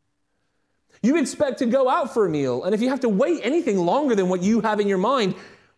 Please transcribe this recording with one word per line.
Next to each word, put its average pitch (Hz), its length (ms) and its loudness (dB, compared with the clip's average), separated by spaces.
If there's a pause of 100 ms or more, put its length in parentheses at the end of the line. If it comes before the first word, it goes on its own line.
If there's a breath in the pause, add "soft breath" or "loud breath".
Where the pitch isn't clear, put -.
(1000 soft breath)
You 269 160 2
expect 277 420 -2
to 269 60 0
go 254 240 2
out 294 240 0
for 220 120 2
a 180 40 0
meal, 135 340 -2
and 185 100 -2
if 208 80 0
you 247 60 0
have 262 140 -2
to 240 80 0
wait 269 340 0
anything 240 360 0
longer 226 360 2
than 185 140 2
what 185 120 -2
you 214 200 2
have 214 180 0
in 202 80 0
your 196 120 0
mind, 220 360 0 (420 loud breath)